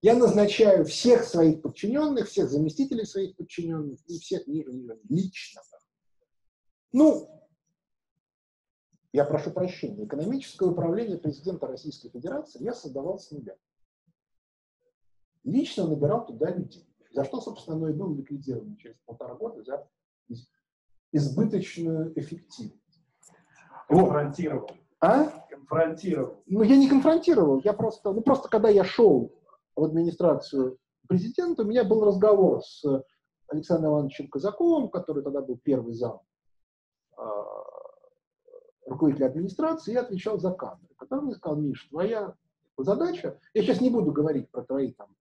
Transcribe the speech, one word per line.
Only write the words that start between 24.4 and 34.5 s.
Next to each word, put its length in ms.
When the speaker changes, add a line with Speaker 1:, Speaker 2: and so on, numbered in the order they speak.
Speaker 1:
А? 480
Speaker 2:
Конфронтировал. 1000
Speaker 1:
Ну, 160
я 140
не 120
конфронтировал, 760
я 80
просто, 400
ну, 100
просто 260
когда 200
я 160
шел 480
в 80
администрацию 960
президента, 560
у 40
меня 180
был 200
разговор 600
с 180
Александром 440
Ивановичем 360
Казаковым, 600